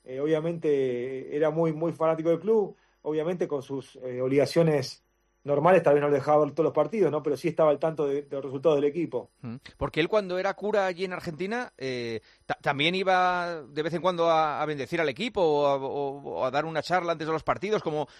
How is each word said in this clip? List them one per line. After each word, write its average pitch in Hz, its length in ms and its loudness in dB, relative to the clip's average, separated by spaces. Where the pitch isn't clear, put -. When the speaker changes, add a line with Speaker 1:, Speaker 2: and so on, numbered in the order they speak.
Speaker 1:
eh, 131 160 -10
obviamente 143 1160 -2
era 151 140 2
muy, 160 220 0
muy 160 180 -2
fanático 160 380 0
del 165 100 2
club, 202 360 0
obviamente 156 440 -2
con 143 120 -4
sus, 135 360 -10
eh, 127 240 -8
obligaciones 139 840 2
normales, 151 400 4
tal 143 120 6
vez 147 60 4
no 147 60 0
le 147 80 2
dejaba 151 300 4
ver 143 80 -4
todos 165 100 0
los 151 100 2
partidos, 156 380 2
¿no? 151 100 -2
Pero 143 140 -2
sí 160 140 -4
estaba 156 200 4
al 147 80 4
tanto 156 300 -2
de, 139 140 -2
de 143 160 -10
los 135 80 -8
resultados 143 320 2
del 143 80 2
equipo. 143 440 -4
Speaker 2:
Mm. 120 140 -10
Porque 139 240 -4
él 175 80 2
cuando 190 320 0
era 190 140 -2
cura 202 320 0
allí 185 180 -4
en 185 80 -6
Argentina, 180 640 -8
eh, 123 440 -6
ta-, - 160 -6
también 151 340 0
iba 180 640 0
de 143 220 -6
vez 156 100 -4
en 165 80 -4
cuando 170 280 2
a, 156 320 2
a 151 40 -2
bendecir 151 360 -2
al 151 80 2
equipo 202 320 -2
o 147 260 4
a, 139 80 4
o, 139 640 -4
o 117 60 0
a 131 40 0
dar 139 140 0
una 160 180 -4
charla 170 300 0
antes 156 160 -4
de 160 60 -2
los 156 100 -4
partidos, 180 400 -2
como 151 240 -4